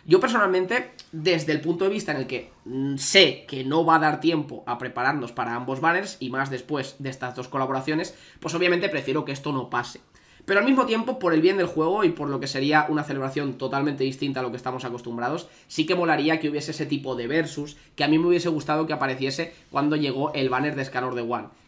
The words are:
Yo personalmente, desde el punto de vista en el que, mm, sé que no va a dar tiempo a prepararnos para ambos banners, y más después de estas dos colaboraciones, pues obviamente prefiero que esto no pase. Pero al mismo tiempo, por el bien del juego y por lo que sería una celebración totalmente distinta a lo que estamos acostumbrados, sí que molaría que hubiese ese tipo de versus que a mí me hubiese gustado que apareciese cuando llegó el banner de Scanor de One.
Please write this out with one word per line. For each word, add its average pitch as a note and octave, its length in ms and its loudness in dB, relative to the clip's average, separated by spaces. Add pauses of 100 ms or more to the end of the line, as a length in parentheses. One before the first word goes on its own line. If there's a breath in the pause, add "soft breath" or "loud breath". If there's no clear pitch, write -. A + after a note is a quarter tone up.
Yo F3 140 6
personalmente, F#3 720 2 (200)
desde D#3+ 420 0
el C#3+ 80 0
punto E3+ 240 0
de G3 40 2
vista G3+ 220 -4
en C#3 80 -2
el B2+ 80 -4
que, - 240 -8 (140)
mm, C3+ 320 -2
sé D#3 500 4
que C3 160 -6
no D#3 220 2
va E3 100 6
a D#3+ 40 6
dar D3+ 200 2
tiempo D3+ 480 -2
a A#2+ 100 -2
prepararnos B2+ 540 -2
para A#2 240 -4
ambos C3 260 -4
banners, F3 380 0
y B2+ 100 -6
más C3+ 220 -2
después C3+ 480 -6
de C3+ 100 -6
estas B2+ 240 -8
dos B2+ 140 -10
colaboraciones, C3+ 680 -2 (240 loud breath)
pues - 140 -6
obviamente F3 340 2
prefiero C#3+ 380 -2
que C#3 60 -6
esto C#3 200 -6
no C3 200 -4
pase. - 280 -4 (460 soft breath)
Pero G3 140 2
al A3+ 60 4
mismo C4 200 4
tiempo, A3+ 340 0
por E3+ 140 2
el D#3 60 6
bien F#3 160 6
del F#3 120 2
juego F3 360 0
y E3+ 60 6
por D3 180 -4
lo C3+ 140 -2
que C3+ 60 -4
sería D3+ 420 2
una D3+ 160 0
celebración C3+ 520 -4
totalmente C#3 460 -2
distinta C3+ 380 -2
a - 20 -2
lo B2 80 -4
que A#2+ 60 -6
estamos B2+ 260 -6
acostumbrados, A#2+ 640 -6 (220 loud breath)
sí D#3 160 0
que F3+ 100 2
molaría D#3+ 460 2
que D3+ 80 0
hubiese C#3+ 220 -4
ese D3+ 140 -4
tipo C3+ 300 -2
de A#2+ 120 -4
versus D3 500 -2 (180 soft breath)
que D3 80 -2
a C#3+ 60 2
mí D#3 100 6
me E3+ 80 4
hubiese F3 220 4
gustado D#3 360 0
que D#3 60 -2
apareciese C3+ 640 -2 (180 loud breath)
cuando D3 240 2
llegó C#3+ 380 0
el C3+ 160 2
banner C3 260 0
de C#3 80 -2
Scanor B2+ 320 -4
de A#2+ 60 -2
One. A2+ 260 -4 (200 soft breath)